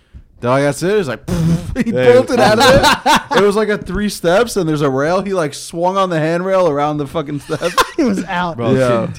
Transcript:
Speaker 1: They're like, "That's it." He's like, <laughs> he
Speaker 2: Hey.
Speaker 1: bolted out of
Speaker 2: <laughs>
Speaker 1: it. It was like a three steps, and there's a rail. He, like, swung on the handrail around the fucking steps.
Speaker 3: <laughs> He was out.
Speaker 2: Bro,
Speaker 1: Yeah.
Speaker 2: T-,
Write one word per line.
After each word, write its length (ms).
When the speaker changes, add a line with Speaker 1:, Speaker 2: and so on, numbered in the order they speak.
Speaker 1:
They're 80
like, 140
"That's 200
it." 140
He's 100
like, 220
<laughs> 560
he 60
Speaker 2:
Hey. 220
Speaker 1:
bolted 260
out 200
of 60
Speaker 2:
<laughs> 400
Speaker 1:
it. 320
It 80
was 100
like 140
a 80
three 320
steps, 480
and 100
there's 140
a 80
rail. 320
He, 120
like, 200
swung 440
on 120
the 100
handrail 480
around 300
the 100
fucking 340
steps. 380
Speaker 3:
<laughs> 160
He 80
was 220
out. 320
Speaker 2:
Bro, 160
Speaker 1:
Yeah. 340
Speaker 2:
T-, 120